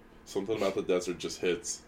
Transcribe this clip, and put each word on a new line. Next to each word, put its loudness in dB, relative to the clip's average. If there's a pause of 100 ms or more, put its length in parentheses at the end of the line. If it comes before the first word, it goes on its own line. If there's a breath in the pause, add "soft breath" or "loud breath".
(260)
Something -2
about 2
the 0
desert 2
just -6
hits. 0